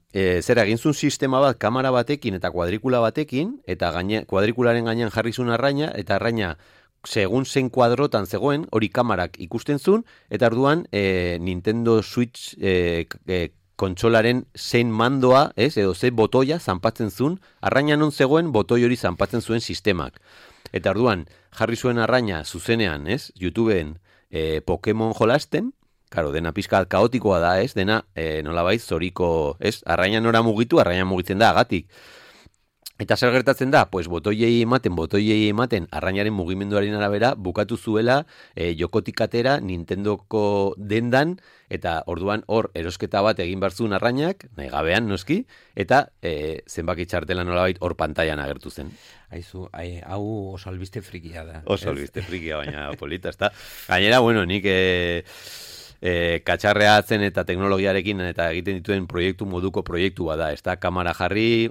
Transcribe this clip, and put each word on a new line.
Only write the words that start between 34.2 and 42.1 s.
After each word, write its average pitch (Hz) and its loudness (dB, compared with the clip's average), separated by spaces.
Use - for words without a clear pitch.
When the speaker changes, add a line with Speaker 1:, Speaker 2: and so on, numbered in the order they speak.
Speaker 1:
ematen, 117 2
botoiei 104 2
ematen, 104 0
arrainaren 98 -2
mugimenduaren 101 -2
arabera, 104 0
bukatu 104 -4
zuela, 117 2
e, 87 -2
jokotik 87 -4
atera, 120 0
Nintendoko 98 -2
dendan, 120 0
eta 85 -4